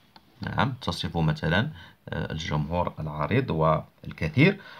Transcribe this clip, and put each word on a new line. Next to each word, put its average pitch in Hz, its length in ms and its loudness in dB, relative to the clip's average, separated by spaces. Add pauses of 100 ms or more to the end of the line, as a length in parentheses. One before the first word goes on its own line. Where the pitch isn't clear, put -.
(400)
نعم، - 400 0
تصف - 360 -4
مثلًا، 82 540 2 (380)
آه، - 240 -6
الجمهور 80 680 -2
العريض 78 500 -2
والكثير. 80 1120 2 (200)